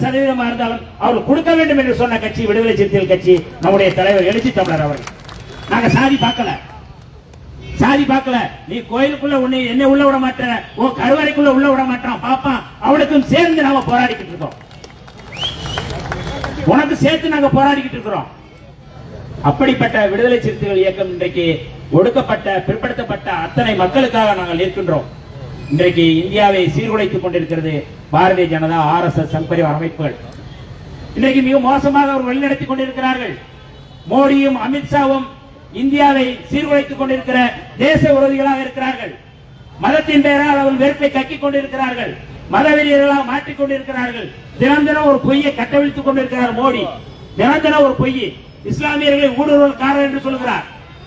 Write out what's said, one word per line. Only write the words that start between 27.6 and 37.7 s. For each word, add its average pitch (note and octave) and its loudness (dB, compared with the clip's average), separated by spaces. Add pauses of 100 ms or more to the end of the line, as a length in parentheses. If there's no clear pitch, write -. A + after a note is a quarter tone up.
பாரதிய F#3 4
ஜனதா, D#3+ 0 (140)
ஆர் C3+ 0
எஸ் D#3 -2
எஸ், - -4
சங் D#3+ -4
பரிவார் D#3 2
அமைப்புகள். D#3 -4 (1000)
இன்றைக்கு C4 4
மிக C4+ 4 (100)
மோசமாக C#4 2
அவர்கள் B3+ -2
வழிநடத்தி C4+ -2
கொண்டிருக்கிறார்கள். C4 -4 (800)
மோடியும் C#4 4
அமித்ஷாவும் C4+ 0 (560)
இந்தியாவை C#4 4 (260)
சீர்குலைத்துக் C#4 0
கொண்டிருக்கிற B3+ -2 (460)